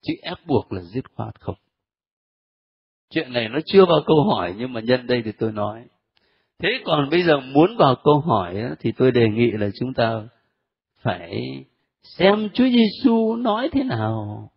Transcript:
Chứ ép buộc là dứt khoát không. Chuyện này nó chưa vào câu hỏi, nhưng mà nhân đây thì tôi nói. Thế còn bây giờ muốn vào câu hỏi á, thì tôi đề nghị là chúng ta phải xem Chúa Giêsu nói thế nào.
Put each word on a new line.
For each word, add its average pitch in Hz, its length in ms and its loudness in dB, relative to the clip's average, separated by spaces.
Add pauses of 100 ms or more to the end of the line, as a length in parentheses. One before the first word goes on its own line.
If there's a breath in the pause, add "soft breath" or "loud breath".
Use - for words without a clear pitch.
Chứ - 200 -8
ép 170 160 -12 (100)
buộc 127 240 -2
là 95 100 -10
dứt 95 340 -12
khoát 110 240 -12
không. - 160 -10 (1500)
Chuyện 139 240 -6
này 117 160 -2
nó 131 160 -4
chưa 190 200 6
vào 170 200 4
câu 156 180 4
hỏi, 95 340 -2
nhưng 127 160 -8
mà 113 80 -8
nhân 123 260 0
đây 123 180 0
thì 110 140 -6
tôi 113 120 -2
nói. 107 340 -8 (720)
Thế 233 260 -4
còn 147 240 0
bây 175 140 2
giờ 156 160 4
muốn 143 380 2
vào 143 260 4
câu 147 160 4
hỏi 104 420 -2
á, 139 180 -8
thì - 180 -4
tôi 127 140 4
đề 117 180 4
nghị 113 220 2
là 104 180 -4 (100)
chúng 127 140 -6
ta 113 340 -2 (760)
phải 92 380 -6 (600)
xem 208 500 0
Chúa 254 160 2
Giêsu 226 680 2
nói 240 360 -2
thế 277 120 -2
nào. 110 720 -4